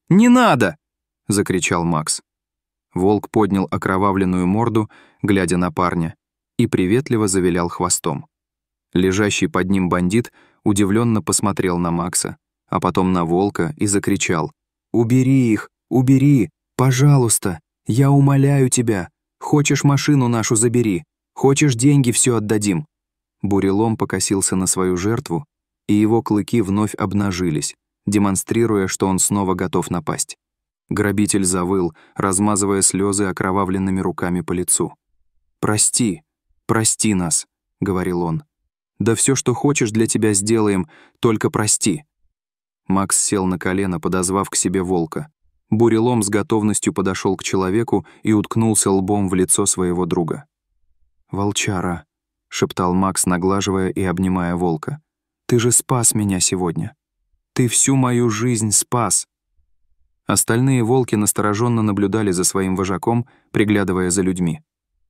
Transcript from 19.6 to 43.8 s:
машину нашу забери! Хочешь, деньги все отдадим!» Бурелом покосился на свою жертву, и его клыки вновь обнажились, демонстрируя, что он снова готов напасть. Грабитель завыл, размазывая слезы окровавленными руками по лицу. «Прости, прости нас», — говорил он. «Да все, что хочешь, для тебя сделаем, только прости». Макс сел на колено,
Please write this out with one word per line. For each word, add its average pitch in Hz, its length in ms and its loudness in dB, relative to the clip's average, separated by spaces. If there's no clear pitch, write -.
машину 139 440 2
нашу 120 280 0
забери! 110 480 0
Хочешь, 139 420 2
деньги 131 360 4
все 120 260 0
отдадим!» 104 480 0
Бурелом 101 560 0
покосился 95 580 -2
на 92 120 0
свою 92 300 -2
жертву, 90 480 -4
и 104 60 2
его 107 280 2
клыки 107 400 0
вновь 101 340 -2
обнажились, 92 800 -2
демонстрируя, 101 840 0
что 98 200 -2
он 95 120 0
снова 98 360 0
готов 90 340 -4
напасть. - 480 -6
Грабитель 101 560 0
завыл, 90 480 -2
размазывая 98 680 0
слезы 98 440 0
окровавленными 95 760 -2
руками 90 420 -4
по 82 100 -6
лицу. 87 420 -2
«Прости, 104 640 0
прости 110 460 0
нас», — 90 340 -2
говорил 90 420 -2
он. 82 220 -4
«Да 110 140 2
все, - 180 0
что 127 220 -2
хочешь, 139 340 0
для 110 160 2
тебя 107 280 0
сделаем, 104 540 0
только 113 300 0
прости». 107 540 -2
Макс 95 340 0
сел 95 280 0
на 92 100 -2
колено, 92 420 -2